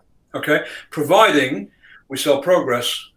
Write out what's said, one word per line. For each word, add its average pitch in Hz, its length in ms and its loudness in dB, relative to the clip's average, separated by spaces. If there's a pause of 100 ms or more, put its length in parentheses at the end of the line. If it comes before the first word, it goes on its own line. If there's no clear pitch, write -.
(360)
okay, 147 280 -2 (260)
providing 156 840 2 (340)
we 135 100 -12
sell 139 240 2
progress 131 760 -2